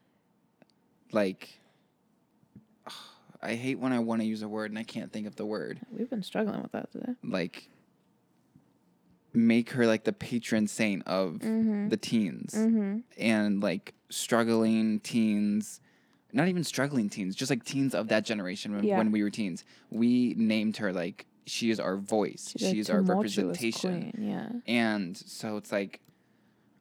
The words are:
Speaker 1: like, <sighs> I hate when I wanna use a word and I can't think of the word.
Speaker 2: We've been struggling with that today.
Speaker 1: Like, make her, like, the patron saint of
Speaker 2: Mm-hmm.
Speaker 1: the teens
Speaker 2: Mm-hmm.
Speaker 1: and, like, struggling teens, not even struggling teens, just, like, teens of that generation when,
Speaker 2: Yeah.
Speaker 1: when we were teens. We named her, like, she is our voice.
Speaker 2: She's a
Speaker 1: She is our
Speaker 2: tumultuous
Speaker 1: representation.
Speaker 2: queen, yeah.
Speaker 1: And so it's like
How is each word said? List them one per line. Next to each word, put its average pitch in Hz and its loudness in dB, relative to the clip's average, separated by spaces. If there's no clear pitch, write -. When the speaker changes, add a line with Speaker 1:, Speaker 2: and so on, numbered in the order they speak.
Speaker 1:
like, 98 -2
<sighs> - -20
I 110 -2
hate 123 -2
when 131 0
I 123 2
wanna 113 0
use 110 -2
a 107 -6
word 107 -4
and 107 -6
I 110 -6
can't 113 -10
think 107 -6
of 101 -16
the 107 -4
word. 104 -6
Speaker 2:
We've 226 -4
been 214 -4
struggling - -4
with - -8
that - -6
today. - -8
Speaker 1:
Like, - -4
make 117 4
her, 120 4
like, 110 4
the 110 2
patron 110 0
saint 104 0
of 92 0
Speaker 2:
Mm-hmm. 220 0
Speaker 1:
the 113 2
teens - -2
Speaker 2:
Mm-hmm. 214 2
Speaker 1:
and, 104 2
like, 98 -2
struggling 110 2
teens, 107 0
not 151 4
even 180 0
struggling 135 0
teens, 98 -4
just, 127 -2
like, 127 0
teens 135 0
of 107 0
that 110 4
generation 104 -4
when, 101 0
Speaker 2:
Yeah. 104 4
Speaker 1:
when 110 4
we 107 4
were 104 2
teens. 98 -4
We 120 4
named 110 2
her, 104 0
like, 90 -4
she - 0
is 107 2
our 92 0
voice. 101 -2
Speaker 2:
She's 196 0
a - 2
Speaker 1:
She 196 0
is 208 -2
our 196 4
Speaker 2:
tumultuous 190 2
Speaker 1:
representation. 180 -2
Speaker 2:
queen, - -6
yeah. - -6
Speaker 1:
And 107 0
so - -8
it's 101 -12
like 101 -2